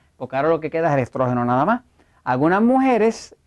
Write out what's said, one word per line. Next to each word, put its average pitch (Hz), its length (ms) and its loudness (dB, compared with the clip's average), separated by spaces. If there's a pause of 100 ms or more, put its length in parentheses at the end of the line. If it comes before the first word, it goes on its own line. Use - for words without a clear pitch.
(160)
porque 131 200 -10
ahora 143 140 0
lo 160 100 2
que 151 100 -8
queda 165 200 -2
es 147 40 0
el 139 60 2
estrógeno 123 440 -2
nada 123 220 0
más. 233 160 0 (420)
Algunas 156 380 0
mujeres, 240 760 0 (120)